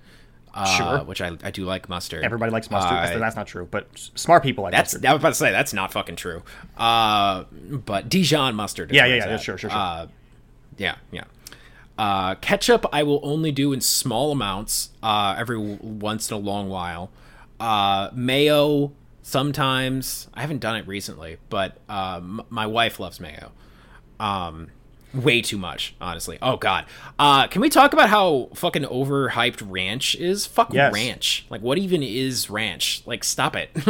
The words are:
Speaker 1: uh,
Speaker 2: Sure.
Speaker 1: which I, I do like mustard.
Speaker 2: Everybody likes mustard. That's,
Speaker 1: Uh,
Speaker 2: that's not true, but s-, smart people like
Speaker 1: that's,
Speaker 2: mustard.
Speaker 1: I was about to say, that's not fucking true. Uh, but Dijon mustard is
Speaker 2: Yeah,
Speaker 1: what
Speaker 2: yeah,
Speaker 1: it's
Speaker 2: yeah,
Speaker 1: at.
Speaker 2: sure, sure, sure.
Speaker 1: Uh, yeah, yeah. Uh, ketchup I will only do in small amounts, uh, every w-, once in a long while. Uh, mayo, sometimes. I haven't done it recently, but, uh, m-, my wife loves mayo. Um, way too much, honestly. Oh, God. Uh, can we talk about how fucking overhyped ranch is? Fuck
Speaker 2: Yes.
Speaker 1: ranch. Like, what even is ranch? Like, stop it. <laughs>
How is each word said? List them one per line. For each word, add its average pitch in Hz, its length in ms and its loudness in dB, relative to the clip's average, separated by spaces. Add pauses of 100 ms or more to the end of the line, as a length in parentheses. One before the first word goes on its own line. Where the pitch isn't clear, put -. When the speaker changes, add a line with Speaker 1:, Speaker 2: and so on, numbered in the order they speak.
(540)
Speaker 1:
uh, 101 120 -4
Speaker 2:
Sure. 92 380 2
Speaker 1:
which - 180 -10
I, 87 100 -4 (120)
I 101 80 -6
do 95 140 -6
like 92 240 -6
mustard. 87 340 -8
Speaker 2:
Everybody 113 280 -2
likes 113 180 -2
mustard. 95 280 2
That's, 85 180 0
Speaker 1:
Uh, - 40 -2
Speaker 2:
that's 110 160 -2
not 104 120 -8
true, 90 220 -12
but 101 260 -6
s-, - 200 -16
smart 165 280 4
people 120 200 -2
like 90 80 -4
Speaker 1:
that's, 120 220 2
Speaker 2:
mustard. - 140 -4
Speaker 1:
I 139 60 8
was 151 80 2
about 156 80 4
to 123 60 -2
say, 135 160 2
that's 120 220 0
not 95 180 -4
fucking 92 240 -6
true. 85 280 -10 (340)
Uh, 107 640 2 (420)
but 101 220 -2
Dijon 147 480 2
mustard 101 360 -6
is 147 40 4
Speaker 2:
Yeah, 139 80 10
Speaker 1:
what 123 60 6
Speaker 2:
yeah, 127 60 4
Speaker 1:
it's 110 100 2
Speaker 2:
yeah, 101 80 -2
Speaker 1:
at. 107 80 -4
Speaker 2:
sure, 95 160 -6
sure, 107 140 -8
sure. 104 80 -2
Speaker 1:
Uh, 85 280 -4 (720)
yeah, 90 180 -2 (160)
yeah. - 120 -12 (720)
Uh, 95 380 0
ketchup - 580 2
I 151 100 2
will 143 200 2
only 156 280 0
do 139 220 2
in 127 80 -4
small 135 500 0
amounts, 104 600 -4 (120)
uh, 104 340 2
every 117 200 -4
w-, 104 240 -6
once 107 500 -6
in 110 60 -4
a - 20 -4
long 101 300 -4
while. 87 420 -8 (480)
Uh, 101 540 2
mayo, 143 800 4 (280)
sometimes. 131 1120 -2
I - 80 -10
haven't 147 180 -4
done 113 180 -2
it 87 100 -8
recently, 92 500 -10 (120)
but, 95 280 -2 (120)
uh, 95 280 -6
m-, 92 320 -10
my 110 180 -4
wife 113 340 0
loves 87 180 -12
mayo. - 320 -16 (680)
Um, 87 500 -4 (440)
way 120 280 4
too 107 160 -4
much, 87 420 -8
honestly. 82 420 -8
Oh, 123 140 0
God. 92 300 0 (320)
Uh, 139 300 8
can 185 140 -2
we 294 80 4
talk 277 240 8
about 294 160 8
how 190 440 4
fucking 170 300 -2
overhyped 127 840 0
ranch 95 460 -2
is? 190 300 -2
Fuck 226 280 2
Speaker 2:
Yes. 131 200 4
Speaker 1:
ranch. - 560 -2
Like, 110 120 -10
what 127 160 0
even 180 260 0
is 127 460 -4
ranch? 101 560 -4
Like, 117 200 -8
stop 139 320 -2
it. - 180 -8
<laughs> 151 140 -2